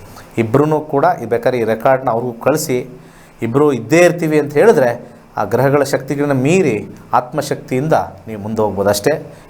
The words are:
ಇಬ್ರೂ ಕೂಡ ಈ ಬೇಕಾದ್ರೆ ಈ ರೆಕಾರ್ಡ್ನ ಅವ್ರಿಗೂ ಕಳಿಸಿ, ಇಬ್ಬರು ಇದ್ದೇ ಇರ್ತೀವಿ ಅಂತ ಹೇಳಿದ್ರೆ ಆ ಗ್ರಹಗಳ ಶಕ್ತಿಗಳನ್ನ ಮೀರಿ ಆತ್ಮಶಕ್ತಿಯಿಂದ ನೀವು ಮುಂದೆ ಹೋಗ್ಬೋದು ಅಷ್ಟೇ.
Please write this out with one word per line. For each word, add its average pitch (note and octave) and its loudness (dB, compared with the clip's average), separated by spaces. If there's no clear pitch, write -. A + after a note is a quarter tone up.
ಇಬ್ರೂ D3 2
ಕೂಡ C#3 0
ಈ - -8
ಬೇಕಾದ್ರೆ A#2 0
ಈ - 0
ರೆಕಾರ್ಡ್ನ B2+ 0
ಅವ್ರಿಗೂ A#2+ -4
ಕಳಿಸಿ, C3+ -2
ಇಬ್ಬರು C#3 2
ಇದ್ದೇ B2+ 4
ಇರ್ತೀವಿ E3 2
ಅಂತ C#3+ -4
ಹೇಳಿದ್ರೆ C#3+ 2
ಆ A2+ 0
ಗ್ರಹಗಳ C3+ 2
ಶಕ್ತಿಗಳನ್ನ C#3 -2
ಮೀರಿ C3+ 0
ಆತ್ಮಶಕ್ತಿಯಿಂದ C3+ -2
ನೀವು A2 -10
ಮುಂದೆ A2 -4
ಹೋಗ್ಬೋದು G2 0
ಅಷ್ಟೇ. D3+ -2